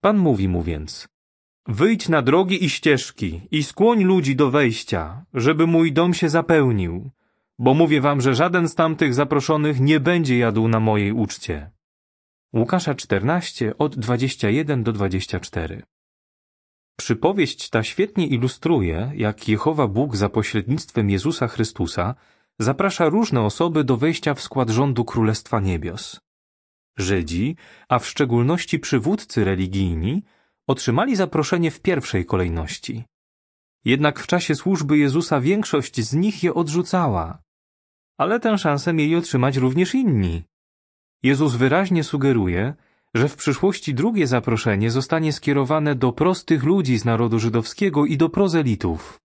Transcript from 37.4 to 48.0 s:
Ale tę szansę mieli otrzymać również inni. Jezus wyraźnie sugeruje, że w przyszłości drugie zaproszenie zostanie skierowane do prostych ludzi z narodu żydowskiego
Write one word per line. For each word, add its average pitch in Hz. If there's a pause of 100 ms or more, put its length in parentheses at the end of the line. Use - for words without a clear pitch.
Ale 196
tę 220
szansę 156
mieli 156
otrzymać 135
również 131
inni. 101 (800)
Jezus 135
wyraźnie 160
sugeruje, 117 (400)
że 127
w -
przyszłości 151
drugie 175
zaproszenie 113
zostanie 151
skierowane 143
do 123
prostych 160
ludzi 143
z 104
narodu 113
żydowskiego 120